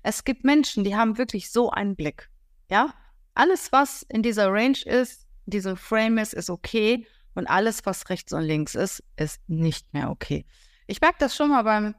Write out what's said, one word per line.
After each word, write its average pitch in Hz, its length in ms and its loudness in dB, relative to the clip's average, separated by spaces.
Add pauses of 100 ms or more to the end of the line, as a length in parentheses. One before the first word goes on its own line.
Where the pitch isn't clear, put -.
Es - 200 -4
gibt - 200 -4
Menschen, 277 400 4
die 202 120 -2
haben 220 220 2
wirklich 226 340 -4
so 233 180 2
einen 196 260 -2
Blick, - 340 -8 (400)
ja? 233 240 2 (400)
Alles, 349 380 2
was 269 320 2
in 220 200 -2
dieser 208 280 2
Range 240 340 2
ist, - 420 -2 (180)
in - 60 -14
diesem 190 260 -4
Frame 220 400 0
ist, 214 160 -2
ist - 160 -8
okay. 226 560 0 (300)
Und 185 100 -4
alles, 214 400 0
was - 240 -6
rechts - 240 -6
und 151 80 -2
links 156 320 -2
ist, - 300 -4 (120)
ist - 320 -6
nicht 160 460 -2
mehr 143 160 -4
okay. - 360 -6 (420)
Ich - 140 -10
merke 330 180 2
das 269 160 -2
schon 294 140 0
mal 269 120 4
beim 214 380 0